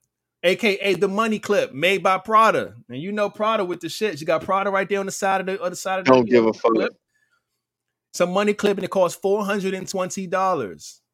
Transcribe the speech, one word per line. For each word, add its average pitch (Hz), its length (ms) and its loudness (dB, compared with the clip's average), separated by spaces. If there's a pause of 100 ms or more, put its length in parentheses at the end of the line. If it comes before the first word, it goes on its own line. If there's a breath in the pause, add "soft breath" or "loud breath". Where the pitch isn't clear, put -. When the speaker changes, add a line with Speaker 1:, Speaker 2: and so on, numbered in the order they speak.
(420)
Speaker 1:
A 180 140 2
K 196 240 0
A 196 140 0
the 190 140 0
money 214 300 -2
clip, 196 360 -2
made 175 280 0
by 190 140 2
Prada. 190 580 2 (140)
And 127 140 -10
you 196 100 -8
know 208 160 0
Prada 214 360 0
with 180 160 -6
the 160 100 -8
shit. 180 300 -4
You 160 60 -12
got 165 160 0
Prada 196 280 -2
right 190 180 0
there 196 120 0
on 196 60 -4
the 185 60 -8
side 190 300 0
of 180 60 -8
the 190 120 -4
other 180 160 -6
side 190 220 -4
of 180 80 -6
the, 131 60 8
Speaker 2:
Don't 127 160 6
Speaker 1:
you 123 60 -2
know, 117 100 8
Speaker 2:
give - 20 2
a 110 80 2
fuck. 117 180 2
Speaker 1:
clip. 107 200 0 (1200)
It's - 80 -4
a 175 60 2
money 202 280 2
clip, 202 240 0
and 196 80 -6
it - 40 -6
costs 180 300 2
four 202 240 0
hundred 190 300 -2
and 190 120 -8
twenty 185 400 -6
dollars. 165 760 -2 (120)